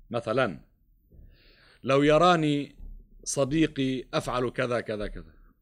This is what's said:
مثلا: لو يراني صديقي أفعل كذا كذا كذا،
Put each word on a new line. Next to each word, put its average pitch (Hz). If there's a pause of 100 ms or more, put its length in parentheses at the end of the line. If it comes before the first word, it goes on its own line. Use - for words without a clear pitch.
مثلا: 110 (1200)
لو 139
يراني 151 (480)
صديقي 135
أفعل 123
كذا 120
كذا 104
كذا، 85 (280)